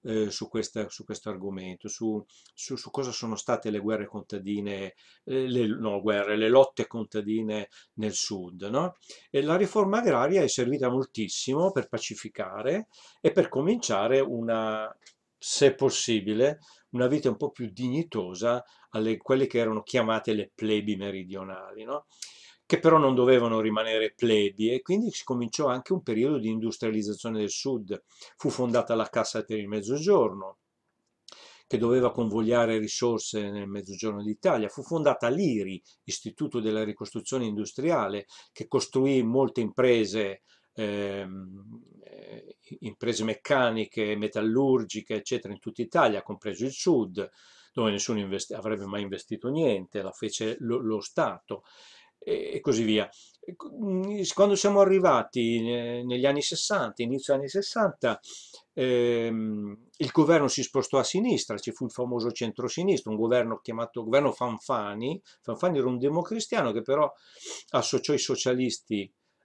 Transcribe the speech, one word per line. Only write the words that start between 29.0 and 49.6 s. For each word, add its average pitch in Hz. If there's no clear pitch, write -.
Cassa 110
per 110
il 101
Mezzogiorno, 107
che -
doveva 120
convogliare 113
risorse 107
nel 101
Mezzogiorno 101
d'Italia. 107
Fu 139
fondata 143
l'iri, 117
Istituto 120
della 107
Ricostruzione 110
Industriale, 107
che -
costruì 135
molte 123
imprese, 107
ehm, 98
eh, -
imprese 110
meccaniche, 110
metallurgiche, 110
eccetera, 107
in 98
tutta -
Italia, 110
compreso 101
il 135
sud, 101
dove 113
nessuno 101
investi-, 98
avrebbe 104
mai 101
investito 101
niente, 110